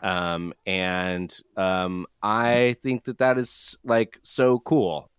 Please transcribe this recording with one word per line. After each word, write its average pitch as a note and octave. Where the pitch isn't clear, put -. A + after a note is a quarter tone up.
Um, F2
and, F#2
um, F#2
I A#2+
think B2+
that B2+
that B2+
is, -
like, A2+
so B2+
cool, F#2